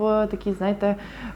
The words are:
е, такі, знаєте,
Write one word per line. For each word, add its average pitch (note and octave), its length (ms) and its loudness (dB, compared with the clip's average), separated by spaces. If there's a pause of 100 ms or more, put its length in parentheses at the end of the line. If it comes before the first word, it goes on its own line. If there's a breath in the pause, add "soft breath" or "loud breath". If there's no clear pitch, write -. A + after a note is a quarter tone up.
е, G#3+ 260 4
такі, G3+ 260 -2
знаєте, G3+ 440 0 (400 loud breath)